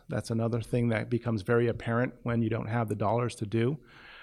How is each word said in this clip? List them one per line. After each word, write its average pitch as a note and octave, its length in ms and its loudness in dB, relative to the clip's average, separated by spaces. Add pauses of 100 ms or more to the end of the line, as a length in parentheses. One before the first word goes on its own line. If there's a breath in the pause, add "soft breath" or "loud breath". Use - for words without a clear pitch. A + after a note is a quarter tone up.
That's A2+ 200 -4
another A2+ 300 0
thing A#2+ 300 0
that A2+ 200 0
becomes A#2 320 0
very A#2+ 260 4
apparent A#2 560 0
when A#2 180 0
you A2+ 80 2
don't A2 180 -2
have A#2 220 0
the G#2+ 60 0
dollars A2+ 400 0
to A2+ 100 -4
do. A2+ 320 2 (460 loud breath)